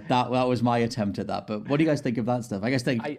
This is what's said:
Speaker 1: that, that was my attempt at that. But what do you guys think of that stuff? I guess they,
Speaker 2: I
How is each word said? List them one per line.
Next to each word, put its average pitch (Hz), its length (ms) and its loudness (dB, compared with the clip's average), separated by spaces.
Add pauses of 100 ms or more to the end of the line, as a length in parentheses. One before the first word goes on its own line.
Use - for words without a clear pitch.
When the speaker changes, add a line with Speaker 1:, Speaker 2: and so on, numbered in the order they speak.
Speaker 1:
that, 123 200 2
that 127 180 2
was 123 140 2
my 120 160 4
attempt 110 400 0
at 98 80 -4
that. 95 220 -6
But 107 200 -6
what 139 100 2
do 156 60 4
you 160 60 4
guys 147 100 2
think 123 200 -2
of 110 80 -2
that 123 160 0
stuff? 101 180 -4
I 110 80 0
guess 127 140 0
they, 131 160 0
Speaker 2:
I 147 200 -6